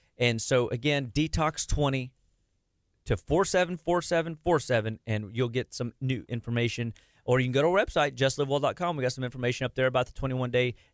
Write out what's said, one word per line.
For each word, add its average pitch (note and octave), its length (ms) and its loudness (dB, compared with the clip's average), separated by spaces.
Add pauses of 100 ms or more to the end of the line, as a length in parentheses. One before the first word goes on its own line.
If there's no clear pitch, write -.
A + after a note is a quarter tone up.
(180)
And A#2 240 2
so B2 280 2
again, C3+ 440 -2
detox D#3 540 -2
twenty C3+ 440 -2 (920)
to A#2 100 0
four E3 300 0
seven F3+ 320 0
four F3 240 0
seven E3 340 -2
four E3+ 240 2
seven, A2 480 0
and G#2+ 260 -2
you'll B2 160 0
get A#2 220 -4
some A#2+ 300 -6
new C3 260 -2
information. A#2 640 -2 (300)
Or B2+ 160 2
you B2+ 60 2
can B2+ 60 -2
go C3 100 2
to D3+ 60 4
our F#3 180 4
website, D3 300 0
just C3+ 240 2
live C#3 100 0
well C#3+ 100 2
dot C3+ 160 0
com. F3 220 -2
We C3 60 -2
got B2+ 100 0
some C3 100 -8
information B2 400 -4
up B2 120 -4
there C3 120 2
about B2+ 200 0
the - 60 -18
twenty-one B2+ 380 -4
day B2 240 2 (180)